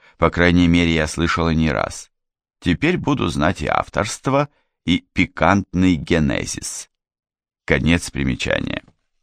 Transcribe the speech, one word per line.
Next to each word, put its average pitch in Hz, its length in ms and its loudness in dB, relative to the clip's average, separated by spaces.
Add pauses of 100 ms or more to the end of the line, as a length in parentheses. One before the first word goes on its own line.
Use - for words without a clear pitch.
(180)
по 82 120 2
крайней 87 380 4
мере, 85 260 4
я 78 120 0
слышала 82 440 0
не 78 220 0
раз. 50 380 -6 (500)
Теперь 90 360 0
буду 131 320 -2
знать 78 340 -2
и 64 40 -4
авторство, - 840 -2 (360)
и - 280 0
пикантный 92 840 0
генезис. 71 920 -4 (760)
Конец 78 460 0
примечания. 65 760 -4 (380)